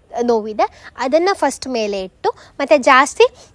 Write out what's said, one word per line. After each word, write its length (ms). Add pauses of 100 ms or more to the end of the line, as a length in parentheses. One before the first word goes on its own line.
(240)
ನೋವಿದೆ 720
ಅದನ್ನ 360
ಫಸ್ಟ್ 340
ಮೇಲೆ 340
ಇಟ್ಟು, 280
ಮತ್ತೆ 480
ಜಾಸ್ತಿ 460 (320)